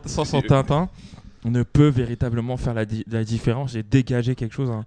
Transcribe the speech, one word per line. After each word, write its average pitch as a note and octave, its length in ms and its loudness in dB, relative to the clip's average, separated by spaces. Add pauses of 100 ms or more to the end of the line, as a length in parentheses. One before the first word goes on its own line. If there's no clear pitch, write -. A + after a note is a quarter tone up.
sans D3+ 180 -4
son C#3 160 0
Tintin, C#3+ 480 2 (560)
ne A#2+ 180 0
peut D3 240 6
véritablement A#2+ 680 -2
faire A#2+ 160 -4
la A2 120 -2
di-, A2 220 -4
la A2+ 160 -2
différence A#2 520 -2
et A2 80 -4
dégager B2 520 2
quelque A2+ 180 -8
chose, C3 180 -4
un, A2 160 -6